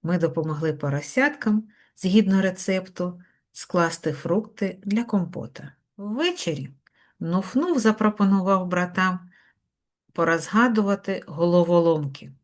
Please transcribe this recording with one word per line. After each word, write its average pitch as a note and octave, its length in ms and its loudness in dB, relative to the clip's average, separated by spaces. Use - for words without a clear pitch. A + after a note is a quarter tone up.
Ми E3+ 160 0
допомогли D#3 540 -2
поросяткам, G#3+ 960 0
згідно F#3+ 460 4
рецепту, F#3 800 -4
скласти E3 600 -2
фрукти F#3 720 -4
для G#3 200 0
компота. D#3+ 680 -4
Ввечері G#3 760 -4
Нуф-Нуф A3 580 0
запропонував G3 880 2
братам F3+ 640 -2
порозгадувати G3 1120 0
головоломки. E3+ 1040 2